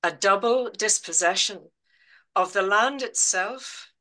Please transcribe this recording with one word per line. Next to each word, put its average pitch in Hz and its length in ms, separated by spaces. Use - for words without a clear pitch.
a 170 100
double 226 580
dispossession 185 1000
of 185 180
the 202 100
land 220 400
itself - 880